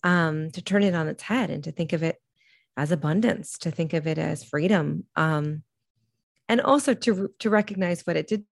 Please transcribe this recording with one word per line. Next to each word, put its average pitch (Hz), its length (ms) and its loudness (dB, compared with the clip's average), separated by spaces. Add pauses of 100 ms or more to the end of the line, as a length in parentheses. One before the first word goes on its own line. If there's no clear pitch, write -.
um, 160 480 2
to 175 100 -12
turn 202 220 2
it 190 100 4
on 160 140 0
its - 160 -8
head 214 260 -2
and 143 140 -6
to 156 80 -8
think 160 220 -4
of 160 100 0
it 160 140 0 (600)
as 151 140 0
abundance, 165 680 0
to 165 140 -4
think 165 220 -2
of 160 140 0
it 160 100 -2
as 160 260 -4
freedom, 156 640 0 (100)
um, 151 480 0 (840)
and 233 140 2
also 277 320 4
to, 196 360 0 (100)
to 220 100 -2
recognize 190 520 0
what 170 140 -2
it 156 120 -2
did 208 160 -4 (100)